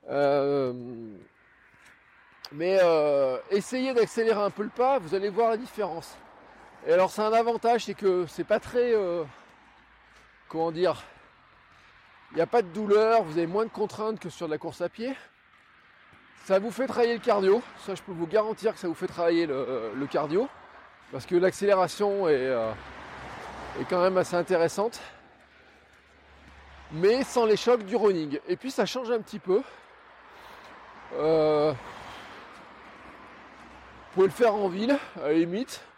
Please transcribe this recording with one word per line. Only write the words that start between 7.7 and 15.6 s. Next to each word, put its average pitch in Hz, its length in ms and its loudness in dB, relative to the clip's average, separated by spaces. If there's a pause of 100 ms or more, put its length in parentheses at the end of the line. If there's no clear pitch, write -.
c'est 202 100 -8
que 180 320 0
c'est - 160 -8
pas 214 160 0
très, 240 340 0
euh, 175 300 0 (1200)
comment 165 240 -2
dire, 165 300 0 (1300)
il 117 40 -10
n'y 156 60 2
a 165 40 4
pas 240 160 2
de 185 60 -2
douleur, 214 560 4
vous 160 160 -4
avez 170 80 0
moins 202 180 0
de 220 60 -10
contraintes 214 480 -6
que 175 100 -12
sur 175 160 -12
de 156 60 -6
la 156 80 -4
course 165 220 -10
à 175 80 -4
pied. 247 260 -8 (1300)